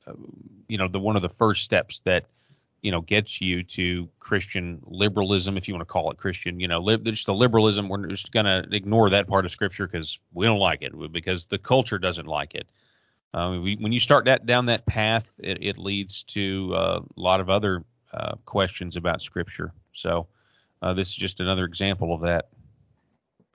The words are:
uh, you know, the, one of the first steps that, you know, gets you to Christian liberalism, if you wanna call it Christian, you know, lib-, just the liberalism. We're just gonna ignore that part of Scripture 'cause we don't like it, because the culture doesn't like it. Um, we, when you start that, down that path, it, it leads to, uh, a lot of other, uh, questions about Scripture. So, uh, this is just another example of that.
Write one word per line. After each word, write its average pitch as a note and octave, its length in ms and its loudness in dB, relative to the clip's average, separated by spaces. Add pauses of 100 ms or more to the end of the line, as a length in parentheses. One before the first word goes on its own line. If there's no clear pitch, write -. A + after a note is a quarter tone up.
uh, - 60 -14 (560)
you A2 100 -4
know, F#2 100 0
the, F#2+ 120 -2
one G#2+ 160 2
of F#2 60 4
the F2 60 -2
first G#2+ 360 2
steps - 360 0
that, F2+ 260 2 (560)
you G#2 80 -2
know, E2+ 100 0
gets G2+ 400 0
you F2+ 220 -2
to F2 460 -4 (100)
Christian F2 680 -4
liberalism, G2 720 0
if F2+ 120 -6
you G2 60 -6
wanna E2+ 100 -6
call D#2+ 260 -2
it - 80 -10
Christian, F2+ 400 -6
you F#2 80 -2
know, E2+ 140 -2
lib-, G#2+ 240 2
just A2 220 -4
the G2+ 80 0
liberalism. A2 540 4
We're G2 200 -6
just - 240 -10
gonna G2 400 2
ignore G#2 380 4
that G2 160 4
part F#2+ 200 2
of F2 60 -6
Scripture G2 340 -4
'cause E2 320 -8 (160)
we F2 100 0
don't A2 140 6
like E2 240 2
it, C#2 100 -8 (200)
because F2 340 -4
the G2 120 -4
culture A#2+ 400 2
doesn't F2 280 -4
like D2 280 -6
it. - 120 -10 (640)
Um, F2 300 -2
we, G2 140 -2
when A2 160 -2
you A#2+ 80 0
start C3+ 240 6
that, B2+ 200 4
down B2 220 2
that A#2 180 0
path, A2+ 540 0
it, F#2 240 -6
it G2 160 -4
leads G2 460 -6
to, F#2+ 500 -2
uh, F2 260 0 (160)
a F2+ 40 -12
lot F#2 200 4
of F2+ 80 -2
other, F#2+ 360 2 (280)
uh, - 220 -6 (100)
questions F#2 520 -2
about E2+ 260 -2
Scripture. E2+ 500 -8 (200)
So, E2+ 340 -2 (560)
uh, F2+ 100 0
this F#2 160 -2
is - 60 -10
just - 260 -6
another F#2 240 0
example F2+ 480 -2
of D#2+ 100 -4
that. E2+ 280 0 (1040)